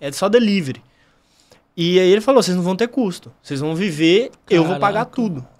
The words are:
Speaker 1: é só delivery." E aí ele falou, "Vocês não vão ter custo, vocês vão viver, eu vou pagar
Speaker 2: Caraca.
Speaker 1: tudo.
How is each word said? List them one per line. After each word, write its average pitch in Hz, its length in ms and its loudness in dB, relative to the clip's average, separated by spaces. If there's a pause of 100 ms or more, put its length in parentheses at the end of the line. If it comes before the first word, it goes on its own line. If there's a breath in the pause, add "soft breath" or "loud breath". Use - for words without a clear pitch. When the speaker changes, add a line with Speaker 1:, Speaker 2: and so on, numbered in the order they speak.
Speaker 1:
é 143 100 -8
só 190 160 -2
delivery." 202 540 0 (960)
E 175 220 0
aí 185 120 4
ele 214 100 4
falou, 269 200 4
"Vocês 180 160 -2
não 180 60 -2
vão 185 120 -2
ter 226 120 -2
custo, 220 440 -6 (100)
vocês 143 180 -8
vão 156 160 -4
viver, 170 560 0 (180)
eu 170 140 4
vou 175 160 -2
pagar 208 260 0
Speaker 2:
Caraca. - 100 -12
Speaker 1:
tudo. 175 300 -6 (140)